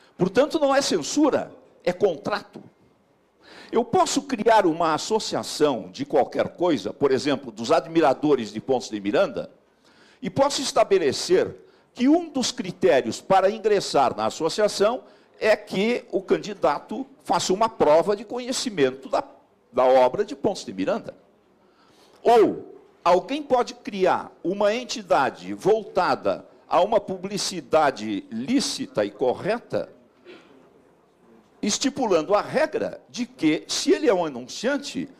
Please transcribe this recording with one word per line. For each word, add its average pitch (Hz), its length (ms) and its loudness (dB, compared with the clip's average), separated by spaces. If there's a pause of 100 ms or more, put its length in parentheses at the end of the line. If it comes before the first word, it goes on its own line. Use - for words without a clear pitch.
(180)
Portanto, 277 420 2
não 269 160 2
é 277 60 4
censura, 247 760 0 (300)
é 175 80 0
contrato. - 680 -4 (1080)
Eu 240 140 0
posso 320 380 0
criar 226 420 2
uma 160 280 0
associação 147 960 -2
de 123 160 -10
qualquer 117 440 0
coisa, 143 420 -2
por 135 200 0
exemplo, 127 380 -2
dos 113 220 -8
admiradores 151 800 2
de 110 80 -8
Ponce 123 320 -2
de 107 80 -6
Miranda, 107 500 -2 (720)
e 185 80 -6
posso 277 320 0
estabelecer 175 920 2 (380)
que 247 160 2
um 330 200 2
dos - 220 -4
critérios 165 680 0
para 190 280 4
ingressar 180 680 0
na 107 80 -2
associação 202 760 -2 (360)
é 208 160 2
que 208 560 -2
o 190 100 -4
candidato 185 840 -4 (180)
faça 185 300 -2
uma 220 160 2
prova 165 460 4
de 226 100 -10
conhecimento 226 840 -4
da, - 160 -4 (480)
da 123 140 2
obra 131 400 4
de 277 100 -10
Ponce - 300 -4
de 104 80 -12
Miranda. 165 420 -4 (1040)
Ou 175 540 4 (280)
alguém 269 380 2
pode 247 340 0
criar 175 560 -2 (120)
uma 202 300 0
entidade 175 800 -2
voltada 147 960 0 (200)
a 160 140 2
uma 208 200 2
publicidade 156 1300 -2
lícita 123 720 -2
e 101 80 -2
correta, 131 840 -4 (1700)
estipulando 208 720 0
a 202 80 2
regra 151 680 -4
de 226 160 -8
que, - 420 -2
se - 240 -2
ele 392 160 2
é 220 60 4
um 175 120 0
anunciante, 156 840 -8 (100)